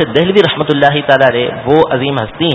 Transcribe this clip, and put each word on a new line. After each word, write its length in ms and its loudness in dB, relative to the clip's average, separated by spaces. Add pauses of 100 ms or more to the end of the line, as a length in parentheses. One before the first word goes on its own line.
(160)
دہلوی 320 2
رحمۃ 260 -4
اللہ 220 2 (120)
تعالیٰ 240 4
علیہ 180 -2 (160)
وہ 160 4 (100)
عظیم 240 -4
ہستی 400 -4